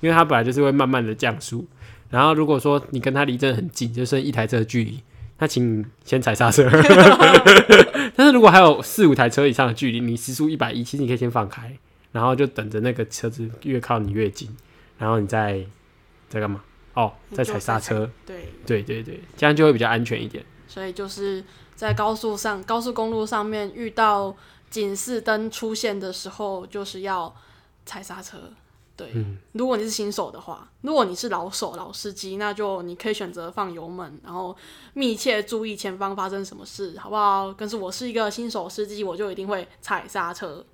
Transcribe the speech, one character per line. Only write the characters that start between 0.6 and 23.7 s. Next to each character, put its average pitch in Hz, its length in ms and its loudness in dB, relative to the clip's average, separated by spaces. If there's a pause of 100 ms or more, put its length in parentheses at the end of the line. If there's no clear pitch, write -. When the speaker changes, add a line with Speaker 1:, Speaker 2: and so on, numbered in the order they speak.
Speaker 1:
会 139 100 4
慢 139 160 4
慢 127 180 0
的 110 80 -4
降 113 240 -2
速。 - 300 -10 (400)
然 123 160 4
后 156 80 6
如 156 140 2
果 147 120 2
说 143 240 2 (100)
你 135 60 -4
跟 131 140 -2
它 139 140 0
离 127 100 -2
真 135 140 2
的 123 40 0
很 131 140 -4
近， 117 240 -6
就 120 140 -4
剩 135 120 0
一 139 140 -4
台 117 140 -2
车 120 140 0
的 110 40 0
距 113 200 -2
离， 110 180 -10 (340)
那 156 100 -2
请 113 380 -2 (180)
先 131 200 -2
踩 113 120 0
刹 117 160 4
车。 135 160 6 (720)
<laughs> 202 800 8
但 269 100 8
是 294 60 8
如 247 80 6
果 220 80 10
还 180 100 10
有 156 220 8
四 - 260 2
五 143 80 8
台 120 140 2
车 143 180 2
以 139 60 4
上 131 140 2
的 117 80 -2
距 127 160 -2
离， 117 100 -2
你 117 160 -2
时 127 160 -10
速 151 160 -2
一 156 80 -4
百 117 160 -4
一， 120 100 -6
其 120 140 -10
实 143 60 -2
你 131 40 -2
可 120 60 -2
以 123 60 -2
先 123 120 -2
放 117 160 -2
开， 117 300 -16 (360)
然 113 120 -2
后 127 100 2
就 139 120 0
等 127 240 -8
着 107 100 -4
那 117 100 -2
个 120 140 -4
车 - 240 -8
子 113 220 -10 (140)
越 135 140 -4
靠 117 200 -2
你 101 140 -4
越 104 180 -2
近， 107 260 -16 (400)
然 110 140 -4
后 113 100 0
你 101 60 -4
再， 101 360 -2 (680)
再 110 100 -6
干 104 100 -4
嘛？ 98 120 -10 (320)
哦， 113 180 -2 (160)
Speaker 2:
你 - 80 -14
就 135 80 -2
Speaker 1:
再 107 100 -8
踩 101 60 -6
刹 113 200 -4
车。 107 200 -6
Speaker 2:
再 110 60 -4
踩， 123 60 -14 (540)
对。 - 0 -
Speaker 1:
对， 107 160 -2
对， 113 200 -8
对， 160 180 -16 (160)
这 147 100 0
样 147 80 4
就 156 100 4
会 151 80 6
比 120 60 2
较 113 100 0
安 113 160 0
全 117 180 -6
一 107 40 -8
点。 - 180 -16 (220)
Speaker 2:
所 190 180 -16
以 190 80 -10
就 196 160 -12
是 196 340 -8 (320)
在 214 200 -4
高 214 200 -2
速 220 220 -6
上、 202 280 -6
高 226 160 -4
速 240 120 -8
公 226 180 -4
路 220 140 -4
上 214 200 -6
面 214 300 -6